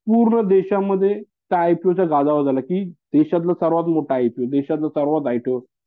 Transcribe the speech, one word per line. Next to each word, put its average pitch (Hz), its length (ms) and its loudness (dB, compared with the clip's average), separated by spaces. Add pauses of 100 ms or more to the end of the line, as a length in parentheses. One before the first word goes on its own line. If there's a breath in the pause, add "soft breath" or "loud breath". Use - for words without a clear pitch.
पूर्ण 226 420 2
देशामध्ये 196 720 0
त्या - 360 -6
आयपीओचा 170 460 2
गाजावा 147 400 2
झाला 131 160 0
की 180 240 -4
देशातला 170 680 -2
सर्वात 165 300 0
मोठा 156 300 -2
आयपीओ, 123 360 -2
देशातला 151 380 -2
सर्वात 147 380 -2
आयपीओ. 123 340 -4 (260)